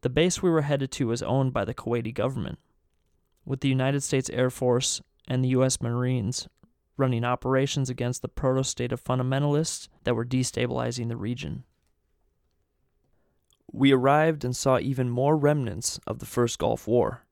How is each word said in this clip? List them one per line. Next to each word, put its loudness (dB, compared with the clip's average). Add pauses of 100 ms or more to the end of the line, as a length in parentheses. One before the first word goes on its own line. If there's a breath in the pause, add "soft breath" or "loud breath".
The 0
base 2
we 4
were 4
headed 0
to -2
was 0
owned 2
by 0
the -6
Kuwaiti -4
government, -4 (880)
with -6
the 0
United 0
States -2
Air 0
Force 0 (280)
and 0
the 0
U 4
S 2
Marines -2 (480)
running 0
operations 0
against -4
the -10
proto-state -2
of -6
fundamentalists 0 (160)
that 0
were -2
destabilizing -2
the -4
region. -6 (2000)
We 4
arrived 4
and -2
saw 2
even -2
more 2
remnants 0
of -6
the -12
first 0
Gulf -2
War. 0